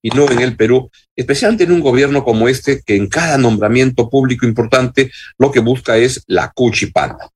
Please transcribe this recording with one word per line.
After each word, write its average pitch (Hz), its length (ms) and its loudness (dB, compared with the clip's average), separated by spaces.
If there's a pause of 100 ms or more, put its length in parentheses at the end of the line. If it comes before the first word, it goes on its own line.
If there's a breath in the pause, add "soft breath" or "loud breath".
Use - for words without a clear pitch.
y 113 80 -6
no 143 220 2
en 120 80 0
el 123 160 -2
Perú, 123 340 0 (280 soft breath)
especialmente 165 480 0
en 175 80 2
un 170 80 2
gobierno 139 420 2
como 113 240 0
este, 131 380 -2
que 104 100 0
en 98 120 0
cada 160 300 -2
nombramiento 120 720 0
público 127 360 0
importante 123 680 0 (260 loud breath)
lo 135 140 2
que 127 80 2
busca 120 380 0
es 120 300 0
la 80 280 -2
cuchipanda. - 800 -4